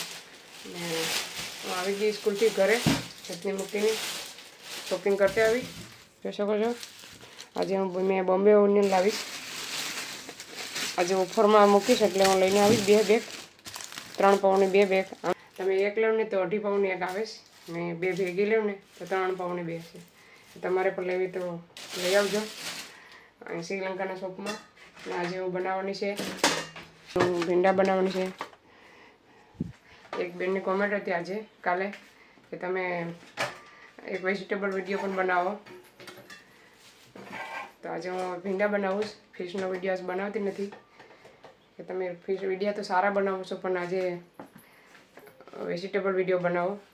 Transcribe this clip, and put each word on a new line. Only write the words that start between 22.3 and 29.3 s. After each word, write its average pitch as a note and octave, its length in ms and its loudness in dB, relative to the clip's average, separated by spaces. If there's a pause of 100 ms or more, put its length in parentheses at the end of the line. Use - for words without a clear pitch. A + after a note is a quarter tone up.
અહીં E3+ 200 -6
શ્રીલંકાના F#3+ 560 -6
શોપમાં. G3+ 360 -8 (440)
અને F#3 160 -8
આજે F3 220 -4
હું F#3 140 -4
બનાવવાની F#3+ 460 -4
છે, G3+ 80 -2 (1080)
હું F3+ 140 4 (180)
ભીંડા F3+ 320 4
બનાવવાની F#3+ 380 2
છે. F#3+ 80 -2 (2000)